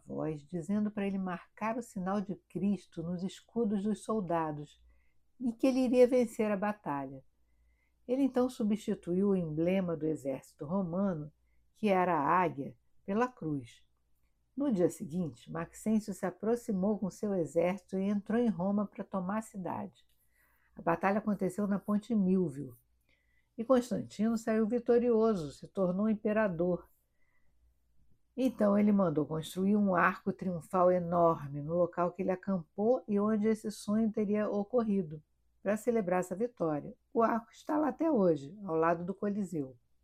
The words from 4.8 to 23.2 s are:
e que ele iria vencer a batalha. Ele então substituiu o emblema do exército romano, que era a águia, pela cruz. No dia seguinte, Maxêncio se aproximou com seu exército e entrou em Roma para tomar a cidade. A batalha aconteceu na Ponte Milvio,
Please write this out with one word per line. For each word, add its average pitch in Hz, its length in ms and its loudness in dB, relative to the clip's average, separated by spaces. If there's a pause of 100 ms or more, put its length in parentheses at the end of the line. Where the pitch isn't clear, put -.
e 254 120 -4
que - 140 -2
ele 262 140 2
iria 247 280 6
vencer 233 440 2
a 208 40 -2
batalha. 143 680 -6 (840)
Ele 262 140 0
então 254 260 2
substituiu 208 800 -2
o 196 60 4
emblema 170 640 0
do 151 80 -4
exército 139 580 -6
romano, 175 680 -2 (440)
que 214 140 0
era 180 240 4
a 156 260 4
águia, 139 360 -2 (280)
pela 220 240 0
cruz. 147 560 -8 (720)
No 277 160 0
dia 175 200 4
seguinte, 156 600 -8
Maxêncio 202 640 -4
se - 140 -14
aproximou 208 720 -2
com 180 100 -4
seu 208 240 -4
exército 175 640 -2
e 190 60 0
entrou 208 360 -2
em 240 80 2
Roma 202 380 0
para - 180 -10
tomar 190 360 -4
a - 20 -6
cidade. 196 680 -10 (680)
A - 80 -16
batalha 190 340 0
aconteceu 202 480 -2
na 196 140 0
Ponte 208 340 -2
Milvio, 175 640 0 (800)